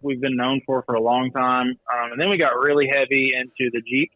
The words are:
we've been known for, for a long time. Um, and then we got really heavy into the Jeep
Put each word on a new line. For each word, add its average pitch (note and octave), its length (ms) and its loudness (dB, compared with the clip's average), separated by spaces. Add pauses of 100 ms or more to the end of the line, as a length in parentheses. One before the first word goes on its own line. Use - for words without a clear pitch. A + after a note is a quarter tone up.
we've C#3 180 -4
been C3 160 -2
known B2+ 300 0
for, B2+ 160 -2
for A#2+ 140 -2
a A2+ 40 2
long B2 300 0
time. B2+ 380 0
Um, A#2+ 440 -6
and B2+ 80 -8
then F3 80 0
we G3 100 0
got C3+ 180 2
really C#3+ 360 2
heavy C3+ 440 2
into B2+ 360 -4
the A#2 80 -4
Jeep C3 360 -2